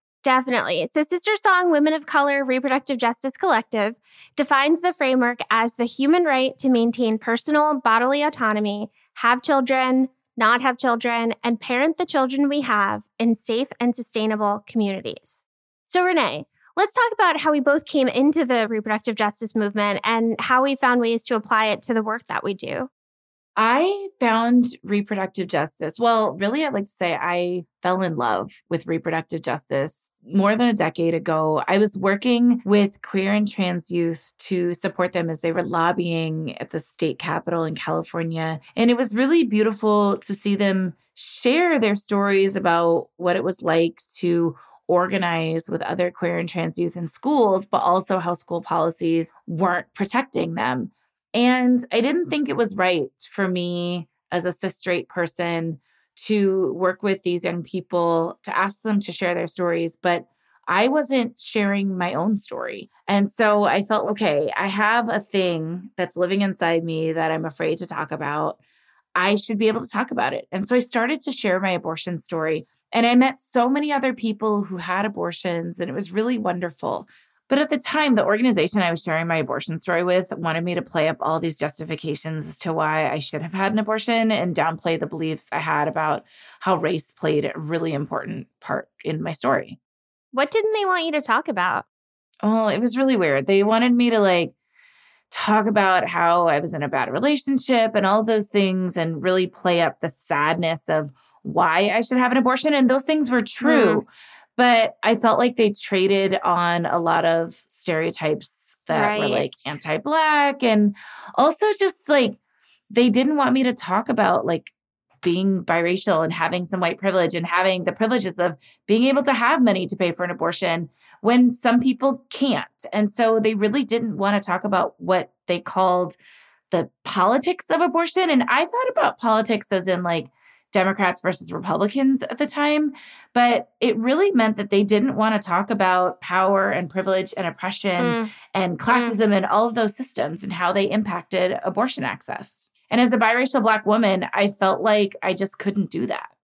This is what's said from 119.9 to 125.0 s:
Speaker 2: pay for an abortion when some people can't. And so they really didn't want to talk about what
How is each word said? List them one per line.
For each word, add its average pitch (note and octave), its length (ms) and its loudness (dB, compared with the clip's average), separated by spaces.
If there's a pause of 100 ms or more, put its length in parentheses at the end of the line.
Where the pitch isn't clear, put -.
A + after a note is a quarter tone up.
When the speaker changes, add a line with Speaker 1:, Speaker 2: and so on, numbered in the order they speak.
Speaker 2:
pay F3 160 0
for F3+ 140 -4
an F3 40 -4
abortion E3+ 600 -4 (320)
when A#3+ 320 4
some A#3+ 260 2
people C4 500 0
can't. - 600 -4
And G#3 180 0
so A3+ 300 2
they A3 140 2
really G#3+ 320 0
didn't A#3 320 -2
want G3+ 260 0
to - 20 -12
talk F#3 200 -2
about G3 340 0
what F3+ 320 0 (160)